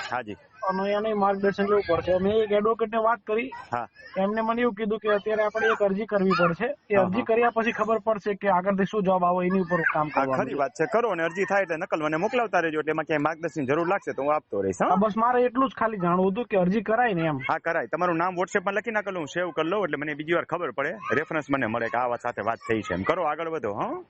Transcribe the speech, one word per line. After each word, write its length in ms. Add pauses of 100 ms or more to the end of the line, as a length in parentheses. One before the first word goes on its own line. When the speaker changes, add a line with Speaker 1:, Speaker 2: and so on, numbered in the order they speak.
Speaker 1:
હાજી. 300 (260)
Speaker 2:
અને 300
એને 220
માર્ગદર્શન 520
લેવું 160
પડશે. 360
મેં 140
એક 200
એડવોકેટને 460
વાત 220
કરી. 300 (200)
Speaker 1:
હા. 160 (300)
Speaker 2:
એમને 260
મને 200
એવું 120
કીધું 240
કે 100
અત્યારે 340
આપણે 240
એક 160
અરજી 240
કરવી 320
પડશે. 300 (200)
એ 60
Speaker 1:
હા, 80
Speaker 2:
અરજી 160
Speaker 1:
હા. 80
Speaker 2:
કર્યા 240
પછી 220
ખબર 260
પડશે 360
કે 140
આગળથી 360
શું 180
જવાબ 220
આવે, 220
એની 140
ઉપર 220
કામ 260
Speaker 1:
હા, 60
Speaker 2:
કરવાનું 220
Speaker 1:
ખરી 180
Speaker 2:
છે. 40
Speaker 1:
વાત 140
છે. 140
કરો 280
ને, 80
અરજી 220
થાય 180
એટલે 140
નકલ 260
મને 140
મોકલાવતા 440
રહેજો, 200
એટલે 100
એમાં 140
ક્યાંય 180
માર્ગદર્શન 440
જરૂર 220
લાગશે 240
તો 100
હું 120
આપતો 280
રહીશ, 180
હા? 80
Speaker 2:
હા, 80
બસ 200
મારે 260
એટલું 260
જ 60
ખાલી 240
જાણવું 340
હતું 120
કે 120
અરજી 260
કરાય 320
ને 80
એમ. 160
Speaker 1:
હા, 200
કરાય. 280
તમારું 300
નામ 180
WhatsApp-માં 400
લખી 160
નાખેલું, 300
હું 60
સેવ 240
કરી 180
લઉં, 160
એટલે 120
મને 180
બીજી 180
વાર 120
ખબર 260
પડે, 280 (140)
રેફરન્સ 380
મને 160
મળે 220
કે 80
આ 100
વાત 140
સાથે 220
વાત 160
થઈ 240
છે 120
એમ. 80
કરો, 220
આગળ 240
વધો, 260
હા? 200 (160)